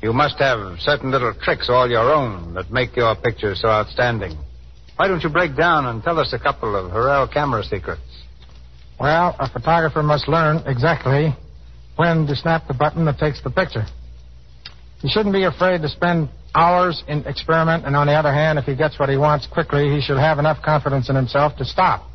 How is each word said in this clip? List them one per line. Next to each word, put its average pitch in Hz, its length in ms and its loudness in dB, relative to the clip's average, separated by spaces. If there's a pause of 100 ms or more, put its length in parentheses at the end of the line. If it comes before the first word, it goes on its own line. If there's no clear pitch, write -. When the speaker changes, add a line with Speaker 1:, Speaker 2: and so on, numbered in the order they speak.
Speaker 1:
you 113 100 -2
must 143 240 2
have 104 420 0
certain 143 300 -2
little 123 240 0
tricks - 380 -4
all 123 180 4
your 120 240 4
own 98 400 -2
that 92 160 -8
make 123 260 -2
your 113 200 4
pictures 107 460 -2
so 113 60 0
outstanding. 107 720 0 (600)
Why 185 100 2
don't 180 160 -2
you 170 60 0
break 156 280 0
down 156 300 2
and 113 160 -6
tell 170 160 0
us 131 140 0
a 120 60 -4
couple 117 360 -2
of 92 160 -4
Hurrell 127 360 2
camera 131 360 -2
secrets? 90 380 -6 (960)
Speaker 2:
Well, 165 400 2
a 135 100 -4
photographer 160 540 0
must 147 240 2
learn 156 400 2
exactly 139 680 0 (600)
when 160 320 2
to 143 80 0
snap 165 320 -2
the 131 80 -4
button 151 300 0
that 147 120 0
takes 151 240 -2
the - 80 -6
picture. 135 340 -2 (1160)
You - 80 -4
shouldn't 202 240 2
be 196 100 2
afraid 180 380 2
to 151 80 -2
spend 170 400 0 (240)
hours 175 540 4
in 151 180 -4
experiment, 160 600 0
and 143 100 0
on 147 100 4
the 143 80 4
other 151 180 4
hand, 151 280 2
if 127 60 -6
he 139 100 -2
gets 151 240 -2
what 139 100 2
he 135 80 2
wants 147 300 2
quickly, 147 420 0
he 147 120 0
should 135 160 0
have 151 200 4
enough 147 260 0
confidence 139 460 0
in 135 60 2
himself 139 420 2
to 131 80 -4
stop. 185 500 0